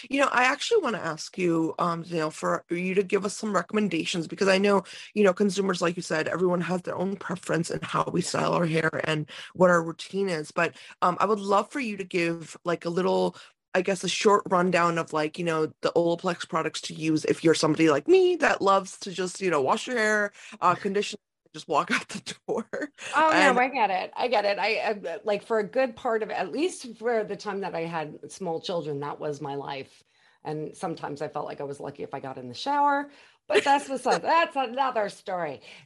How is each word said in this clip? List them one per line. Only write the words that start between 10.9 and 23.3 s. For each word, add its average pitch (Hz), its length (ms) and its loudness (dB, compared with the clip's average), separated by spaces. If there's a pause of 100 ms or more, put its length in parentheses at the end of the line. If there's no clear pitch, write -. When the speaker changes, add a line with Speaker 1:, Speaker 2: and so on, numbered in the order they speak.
Speaker 1:
um, 175 160 2
I 185 80 2
would 208 140 2
love 202 320 2
for 294 80 -4
you 214 160 -4
to 190 80 -6
give, 170 600 -4
like, 170 200 -2
a 170 60 -4
little, 185 440 0 (400)
I 190 80 2
guess, 190 220 -2
a 185 40 -2
short 208 400 4
rundown 175 480 2
of, 160 160 -4
like, 156 240 -2
you 180 80 -4
know, 160 220 0 (140)
the 160 160 0
Olaplex 170 520 0
products 160 340 -2
to 170 120 -10
use 156 300 0
if - 180 0
you're 160 120 6
somebody 156 360 4
like 139 160 2
me 359 300 6
that 233 260 2
loves 196 380 2
to 202 100 -10
just, 180 300 -6
you 185 100 0
know, 151 100 4
wash 180 280 0
your 254 80 -2
hair, 214 360 2 (280)
uh, 175 160 4
Speaker 2:
<laughs> - 0 -
Speaker 1:
condition, 202 420 -4 (340)
just 156 140 -16
walk 147 240 0
<laughs> - 0 -
out - 200 -2
the - 240 -10 (120)
door. - 460 -6 (200)
Speaker 2:
Oh, 311 200 4